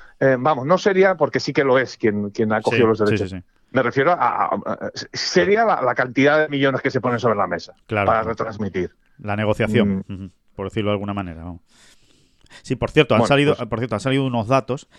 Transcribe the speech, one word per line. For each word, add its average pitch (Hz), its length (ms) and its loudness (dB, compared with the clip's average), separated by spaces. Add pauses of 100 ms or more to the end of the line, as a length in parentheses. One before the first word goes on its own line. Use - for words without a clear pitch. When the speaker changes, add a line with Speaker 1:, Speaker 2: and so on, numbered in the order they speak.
(240)
Speaker 1:
eh, 131 160 4
vamos, 151 260 0
no 180 120 2
sería, 190 380 4
porque 139 240 0
sí 147 120 -6
que 143 120 2
lo 131 140 4
es 123 200 -2
quien, 104 320 0
quien 110 240 -2
ha 107 80 0
cogido 117 220 2
Speaker 2:
Sí, 113 40 4
Speaker 1:
los 110 120 2
Speaker 2:
sí, 107 60 2
Speaker 1:
derechos. 101 240 0
Speaker 2:
sí, 92 80 -12
sí. 87 60 -14 (280)
Speaker 1:
Me 131 100 0
refiero 135 300 2
a, 175 40 2
a, 113 400 0
a, - 360 -6 (200)
sería 202 540 0
la, 185 160 0
la 123 140 0
cantidad 135 440 2
de 156 80 0
millones 139 340 0
que 131 100 -2
se 127 100 -2
ponen 120 180 -2
sobre 113 160 0
la 98 120 -2
mesa 87 260 -8 (140)
Speaker 2:
Claro. 104 180 0
Speaker 1:
para 110 180 2
retransmitir. 104 680 -6 (260)
Speaker 2:
La 104 180 -6
negociación, 107 720 0
Speaker 1:
Mm. 101 60 -12
Speaker 2:
ujú, 92 160 -12 (260)
por 98 140 -8
decirlo 104 220 -2
de - 20 0
alguna 101 200 -4
manera, 87 300 -8
vamos. 87 180 -14 (1000)
Sí, - 140 -4
por - 160 -4
cierto, 143 240 4
han 107 60 6
Speaker 1:
Bueno, 110 80 2
Speaker 2:
salido, 143 260 4
Speaker 1:
pues 123 120 -8
Speaker 2:
por 110 120 -4
cierto, 117 160 -4
han 101 40 -2
salido 135 280 -2
unos 117 200 -4
datos, 131 400 -2 (100)